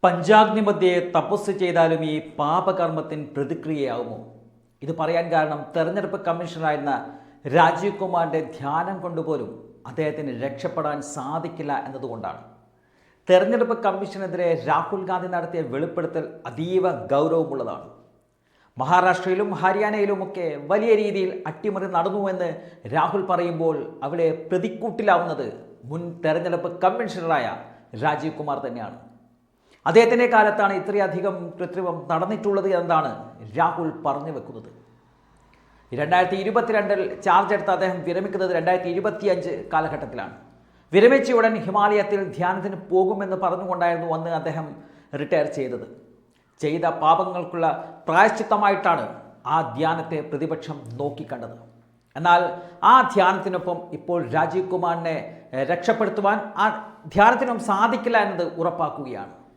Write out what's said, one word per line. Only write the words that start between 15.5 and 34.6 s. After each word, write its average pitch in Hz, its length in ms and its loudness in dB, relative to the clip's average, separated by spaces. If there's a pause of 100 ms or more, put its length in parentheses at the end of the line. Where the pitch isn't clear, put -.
വെളിപ്പെടുത്തൽ 151 720 -4 (160)
അതീവ 180 340 0 (280)
ഗൗരവമുള്ളതാണ്. 139 760 0 (920)
മഹാരാഷ്ട്രയിലും 185 680 4 (120)
ഹരിയാനയിലുമൊക്കെ 202 840 0 (240)
വലിയ 214 320 4
രീതിയിൽ 190 440 -2
അട്ടിമറി 190 400 -4 (100)
നടന്നുവെന്ന് 185 540 0 (440)
രാഹുൽ 185 380 0
പറയുമ്പോൾ 165 680 -2
അവിടെ 160 480 0
പ്രതിക്കൂട്ടിലാവുന്നത് 180 960 0 (380)
മുൻ 165 400 -10
തെരഞ്ഞെടുപ്പ് 170 600 -2
കമ്മീഷണറായ 165 760 0 (460)
രാജീവ് 151 300 -2
കുമാർ 147 320 -6
തന്നെയാണ്. 113 320 -10 (880)
അദ്ദേഹത്തിൻ്റെ 233 400 8
കാലത്താണ് 208 460 4
ഇത്രയധികം 185 840 -2
കൃത്രിമം 175 520 -6
നടന്നിട്ടുള്ളത് 196 680 0
എന്നതാണ് 165 340 2 (480)
രാഹുൽ 160 320 0 (160)
പറഞ്ഞു 143 300 -4
വെക്കുന്നത്. - 340 -14 (1200)